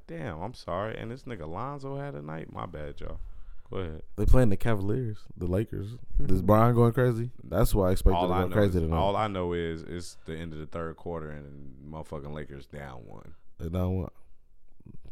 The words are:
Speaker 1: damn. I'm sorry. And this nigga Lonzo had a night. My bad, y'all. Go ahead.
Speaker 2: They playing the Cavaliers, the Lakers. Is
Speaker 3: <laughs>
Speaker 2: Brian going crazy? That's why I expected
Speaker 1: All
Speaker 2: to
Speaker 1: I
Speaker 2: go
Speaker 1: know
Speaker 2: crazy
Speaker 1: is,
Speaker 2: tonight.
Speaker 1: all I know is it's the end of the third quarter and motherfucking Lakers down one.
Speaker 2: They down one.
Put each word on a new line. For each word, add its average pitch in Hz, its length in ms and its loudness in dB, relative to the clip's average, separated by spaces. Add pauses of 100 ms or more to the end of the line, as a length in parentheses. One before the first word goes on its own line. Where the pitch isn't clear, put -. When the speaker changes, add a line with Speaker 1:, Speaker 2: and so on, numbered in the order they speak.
Speaker 1:
damn. 160 340 -10
I'm 117 120 -8
sorry. 98 440 -6
And 113 140 -8
this 135 120 -14
nigga 87 240 -10
Lonzo 135 500 -8
had 143 160 -8
a 147 80 -12
night. 156 320 -12
My 55 140 -8
bad, 73 340 -10
y'all. 80 180 -6 (520)
Go 98 80 -6
ahead. 80 240 -6 (120)
Speaker 2:
They 104 100 2
playing 123 240 10
the 98 60 6
Cavaliers, 107 640 0 (180)
the 87 120 -4
Lakers. 98 500 -4 (220)
Is - 220 8
Speaker 3:
<laughs> - 20 -4
Speaker 2:
Brian 110 320 8
going 117 180 6
crazy? 123 380 2 (120)
That's 107 320 4
why 92 140 4
I - 40 4
expected 95 240 6
Speaker 1:
All 90 120 2
Speaker 2:
to 92 40 2
Speaker 1:
I 95 100 2
Speaker 2:
go 90 40 0
Speaker 1:
know 90 60 -2
Speaker 2:
crazy 98 240 4
Speaker 1:
is, 82 60 2
Speaker 2:
tonight. 80 140 0
Speaker 1:
all 98 200 2
I 107 100 0
know 90 260 -2
is 82 280 -4
it's 87 340 -10 (100)
the 80 120 -8
end 82 160 -10
of 78 60 -10
the 76 80 -10
third 82 280 -8
quarter 80 360 -8
and 71 420 -14 (180)
motherfucking 78 420 -10
Lakers 71 340 -12
down 67 400 -14
one. 50 260 -16 (260)
Speaker 2:
They 85 80 -8
down 90 300 -2
one. 90 120 -4 (1040)